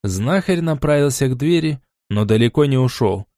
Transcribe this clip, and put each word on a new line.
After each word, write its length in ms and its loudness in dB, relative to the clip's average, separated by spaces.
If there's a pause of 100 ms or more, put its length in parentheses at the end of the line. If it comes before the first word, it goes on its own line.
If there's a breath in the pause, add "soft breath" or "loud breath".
Знахарь 580 -2
направился 640 0
к 80 -2
двери, 460 -2 (280)
но 140 0
далеко 420 2
не 120 2
ушёл. 480 -2 (120)